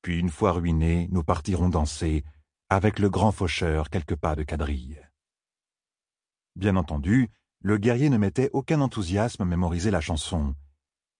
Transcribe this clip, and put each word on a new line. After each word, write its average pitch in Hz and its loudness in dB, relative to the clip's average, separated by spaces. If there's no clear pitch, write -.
Puis 87 -2
une 87 0
fois 95 2
ruinés, 85 2
nous 90 0
partirons 87 0
danser 78 -2
avec 98 2
le 101 4
grand 98 2
faucheur 78 -2
quelques 87 -4
pas 78 -2
de 76 -4
quadrille. » 71 -6
Bien 95 2
entendu, 90 0
le 104 2
guerrier 123 2
ne 120 4
mettait 104 0
aucun 143 0
enthousiasme 110 0
à 98 0
mémoriser 87 0
la 92 2
chanson, 76 -2